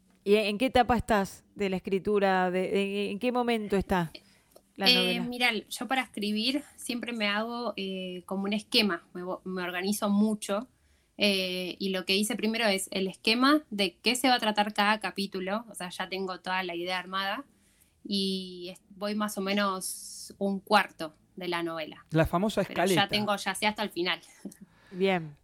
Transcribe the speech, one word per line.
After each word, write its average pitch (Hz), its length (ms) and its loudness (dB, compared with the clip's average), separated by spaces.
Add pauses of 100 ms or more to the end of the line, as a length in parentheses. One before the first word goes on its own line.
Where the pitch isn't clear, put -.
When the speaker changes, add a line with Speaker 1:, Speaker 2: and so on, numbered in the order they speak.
(240)
Speaker 1:
¿Y 202 120 6
en 208 220 2
qué 254 80 2
etapa 247 300 4
estás 196 480 0 (100)
de 196 140 -2
la 185 80 -2
escritura? 190 760 2
De, 185 120 0
de, 196 480 0
en 202 80 -6
qué 247 120 0
momento 233 460 0
está 180 340 0 (680)
la 196 120 2
Speaker 2:
Eh, 247 60 8
Speaker 1:
novela? 240 300 2
Speaker 2:
mirá, 240 260 0 (180)
yo - 180 -8
para 262 160 0
escribir 220 600 -2 (140)
siempre 233 360 -6
me 214 160 -2
hago, 226 480 -4
eh, 185 480 -6
como 196 200 -4
un 202 100 -2
esquema, 214 580 2
me 180 100 -8
vo-, 180 220 -8
me 185 180 -6
organizo 185 460 -2
mucho. 208 580 2 (520)
Eh, 185 600 0
y 190 120 -2
lo 185 160 -2
que 196 100 2
hice 214 200 0
primero 220 300 0
es 190 240 0
el 190 160 -2
esquema 254 640 4
de 196 320 -2
qué 247 140 0
se 262 120 2
va 247 60 6
a 247 40 2
tratar 214 360 0
cada 208 240 4
capítulo, 196 720 -4
o - 40 -18
sea, 180 160 -10
ya 185 180 -6
tengo 185 320 -6
toda 185 220 -2
la 175 120 -6
idea 180 240 -4
armada 196 460 -4 (600)
y 190 680 -2
es-, - 180 -20
voy 208 240 -6
más 208 240 -4
o - 20 -2
menos 196 960 -2
un 196 220 -2
cuarto 208 540 2 (220)
de 185 120 -8
la 170 140 -2
novela. 165 480 -8
Speaker 3:
La 160 160 4
famosa 202 360 0
Speaker 2:
Pero - 100 -4
Speaker 3:
escaleta. 185 320 4
Speaker 2:
ya 196 40 -4
tengo, 208 280 0
ya 196 180 -2
sé 214 120 0
hasta 214 180 0
el 190 60 -4
final. 170 300 -2 (240)
<laughs> - 460 -18
Speaker 1:
Bien. 180 540 0